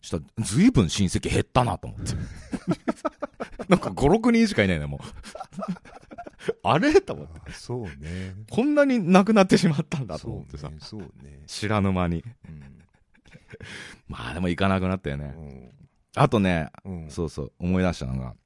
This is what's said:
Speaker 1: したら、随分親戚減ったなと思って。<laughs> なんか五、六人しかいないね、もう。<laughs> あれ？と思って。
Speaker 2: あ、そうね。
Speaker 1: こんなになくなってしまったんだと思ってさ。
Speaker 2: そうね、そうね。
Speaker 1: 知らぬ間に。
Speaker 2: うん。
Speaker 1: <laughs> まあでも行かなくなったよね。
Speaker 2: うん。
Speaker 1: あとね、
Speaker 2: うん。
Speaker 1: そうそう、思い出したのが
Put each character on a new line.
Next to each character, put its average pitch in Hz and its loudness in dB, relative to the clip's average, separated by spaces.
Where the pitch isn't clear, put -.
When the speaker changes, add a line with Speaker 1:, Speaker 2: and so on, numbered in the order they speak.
Speaker 1:
し - -12
た 95 -4
ら、 76 -6
随 113 4
分 107 4
親 95 2
戚 - -2
減 - 2
っ - 0
た 123 2
な 110 -2
と - -12
思 - -12
っ - -14
て。 92 -4
<laughs> - -10
な 180 6
ん - 2
か - -6
五、 107 2
六 226 4
人 226 6
し - -2
か 110 4
い 98 4
な 92 2
い 78 -2
ね、 73 -4
も 71 -6
う。 - -8
<laughs> - -12
あ 113 2
れ？ 262 6
と - -8
思 73 -10
っ - -16
て。 80 -18
Speaker 2:
あ、 76 -14
そ - -8
う 123 -8
ね。 87 -10
Speaker 1:
こ 214 0
ん 294 2
な 294 6
に 254 2
な 185 6
く 208 2
な 196 8
っ - -6
て 220 6
し - 4
ま 147 2
っ 160 -2
た - -8
ん 127 -6
だ 78 -8
と - -12
思 82 -8
っ 69 -14
て - -14
さ。 73 -10
Speaker 2:
そ - -16
う - -12
ね、 85 -12
そ - -20
う - -20
ね。 71 -20
Speaker 1:
知 - -6
ら 107 2
ぬ 98 2
間 90 2
に。 85 -2
Speaker 2:
う - -18
ん。 69 -20
Speaker 1:
<laughs> - -18
ま - -10
あ - -10
で 80 -6
も 92 0
行 87 0
か 98 2
な 95 4
く 92 0
な 92 0
っ - -4
た 73 -6
よ 69 -4
ね。 71 -10
Speaker 2:
う 82 -16
ん。 65 -16
Speaker 1:
あ 139 4
と 123 2
ね、 90 0
Speaker 2:
う 98 -12
ん。 82 -12
Speaker 1:
そ 85 -4
う 76 -4
そ 76 -8
う、 - -10
思 90 0
い 92 4
出 90 2
し - -10
た 67 -6
の 65 -4
が 62 -10